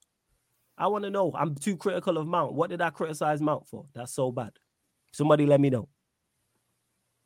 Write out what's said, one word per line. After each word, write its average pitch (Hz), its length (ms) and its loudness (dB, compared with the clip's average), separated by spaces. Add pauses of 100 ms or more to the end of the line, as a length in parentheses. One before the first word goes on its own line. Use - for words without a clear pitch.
(760)
I 170 100 0
wanna 208 220 -2
know. 196 240 0
I'm 151 220 -2
too 190 220 -2
critical 180 420 -2
of 156 80 -4
Mount. 165 260 0
What 165 160 0
did 175 100 -6
I 170 120 0
criticize 151 500 -2
Mount 151 240 0
for? - 280 -16
That's 123 200 -14
so 127 180 0
bad. 120 200 -8 (600)
Somebody 147 360 4
let 143 120 8
me 139 120 4
know. 117 180 -4 (1400)